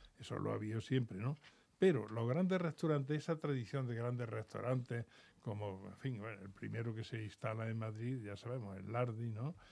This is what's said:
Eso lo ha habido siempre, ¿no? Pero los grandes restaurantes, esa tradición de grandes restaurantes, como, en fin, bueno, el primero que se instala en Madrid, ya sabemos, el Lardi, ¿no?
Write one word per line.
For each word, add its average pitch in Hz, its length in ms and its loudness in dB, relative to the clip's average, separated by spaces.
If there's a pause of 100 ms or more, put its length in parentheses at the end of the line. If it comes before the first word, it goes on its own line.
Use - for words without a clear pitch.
(200)
Eso - 200 -6
lo 104 120 2
ha 110 40 0
habido 107 260 -2
siempre, 123 380 2
¿no? 131 180 -2 (400)
Pero 139 300 6
los 117 200 0
grandes 180 340 4
restaurantes, 151 560 2
esa 160 200 0
tradición 135 480 0
de 120 100 0
grandes 120 340 -2
restaurantes, 117 760 0 (360)
como, 101 460 -4
en 95 100 -12
fin, 127 220 -4
bueno, 104 220 -8
el 101 80 -10
primero 107 460 -4
que 110 80 -4
se 113 180 -4
instala 110 480 -2
en 113 80 0
Madrid, 113 460 -2
ya 101 140 -6
sabemos, 113 400 -6
el 98 140 -6
Lardi, 117 380 0
¿no? 117 260 -2 (160)